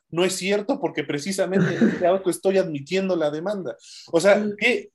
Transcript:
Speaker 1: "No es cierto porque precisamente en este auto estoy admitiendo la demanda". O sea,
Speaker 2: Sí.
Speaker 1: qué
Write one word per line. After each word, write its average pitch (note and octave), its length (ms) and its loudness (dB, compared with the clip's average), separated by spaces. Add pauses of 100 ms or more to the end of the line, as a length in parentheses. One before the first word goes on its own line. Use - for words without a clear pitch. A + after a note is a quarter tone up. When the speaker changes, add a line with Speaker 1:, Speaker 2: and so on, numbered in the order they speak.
Speaker 1:
"No E3+ 160 0
es F#3 100 0
cierto G#3 460 -2
porque D3+ 240 -4
precisamente F3+ 720 0
en A3+ 120 4
este F3+ 160 -2
auto F#3+ 240 2
estoy F#3+ 280 0
admitiendo F3 580 -2
la D3+ 160 0
demanda". E3 460 -6 (340)
O E3 80 4
sea, G3 240 6
Speaker 2:
Sí. G#3 140 -2
Speaker 1:
qué A3+ 380 0